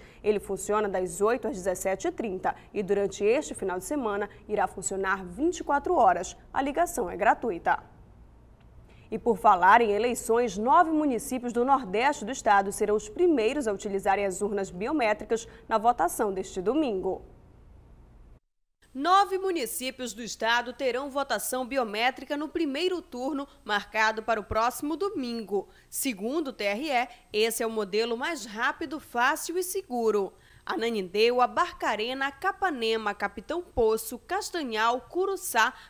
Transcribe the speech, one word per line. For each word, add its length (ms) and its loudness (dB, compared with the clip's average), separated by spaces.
Ele 160 2
funciona 480 -2
das 320 -4
oito 280 2
às 80 -4
dezessete 520 -2
e 40 0
trinta 440 -6
e 120 -4
durante 400 0
este 320 2
final 240 -4
de 60 -12
semana 440 -2
irá 200 0
funcionar 580 -4
vinte 340 -2
e 40 -8
quatro 320 0
horas. 420 4
A 80 0
ligação 480 0
é 80 -8
gratuita. 640 2
E 80 -6
por 200 2
falar 440 8
em 80 4
eleições, 680 2
nove 360 6
municípios 600 0
do 140 2
Nordeste 580 2
do 80 -6
estado 400 4
serão 240 0
os 140 -4
primeiros 580 2
a 60 0
utilizarem 500 0
as 200 -2
urnas 260 -2
biométricas 760 -2
na 120 0
votação 520 2
deste 300 -6
domingo. 640 0
Nove 440 4
municípios 760 -4
do 80 -12
estado 520 0
terão 380 -4
votação 540 -2
biométrica 680 -2
no 140 -6
primeiro 540 -2
turno, 440 -6
marcado 600 -2
para 160 0
o 40 -8
próximo 540 -2
domingo. 680 -4
Segundo 600 -4
o 40 -10
T 100 -8
R 260 -2
E, 180 0
esse 300 0
é 60 0
o 40 -2
modelo 460 -2
mais 280 -6
rápido, 540 -4
fácil 600 -2
e 40 -2
seguro. 720 -2
Ananindeua, 840 2
Barcarena, 840 -2
Capanema, 840 0
Capitão 480 -6
Poço, 580 0
Castanhal, 840 -2
Curuçá, 720 0